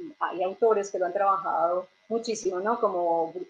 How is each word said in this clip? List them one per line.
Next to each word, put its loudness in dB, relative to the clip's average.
hay -4
autores 2
que -4
lo 2
han -2
trabajado 2
muchísimo, -2
¿no? 0
Como, 0